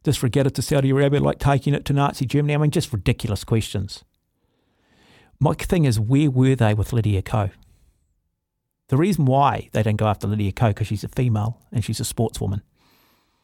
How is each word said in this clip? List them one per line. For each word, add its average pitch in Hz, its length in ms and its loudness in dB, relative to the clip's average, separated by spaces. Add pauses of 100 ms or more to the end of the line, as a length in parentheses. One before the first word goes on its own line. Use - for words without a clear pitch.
this 139 200 -2
regatta 131 280 2
to 131 100 -4
Saudi 135 300 0
Arabia 139 280 2
like 143 180 0
taking 143 360 0
it 143 100 -2
to - 80 -4
Nazi 139 340 0
Germany?" 147 280 0
I 147 40 0
mean, 151 140 2
just - 220 -2
ridiculous 104 500 -2
questions. - 640 -4 (1300)
My 160 140 2
thing 165 320 0
is, 113 160 2
where 135 320 2
were 131 240 2
they 110 180 2
with 104 200 -2
Lydia 104 280 0
Ko? 101 280 -2 (1400)
The 131 80 0
reason 160 300 2
why 127 480 2
they 107 100 2
didn't 107 160 0
go 107 80 2
after 101 200 -2
Lydia 101 260 0
Ko, 110 180 2
'cause 101 160 -4
she's 107 160 -6
a - 60 -10
female 117 500 -2 (100)
and 117 140 -2
she's - 160 -6
a 107 60 -6
sportswoman. 104 560 -4 (840)